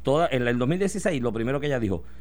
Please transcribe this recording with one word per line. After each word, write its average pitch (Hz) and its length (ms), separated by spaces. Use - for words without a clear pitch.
toda, 151 280
en 123 160
el 120 100
dos 123 100
mil 175 120
dieciséis, 190 420
lo 117 100
primero 117 280
que 147 80
ella 135 120
dijo, 95 240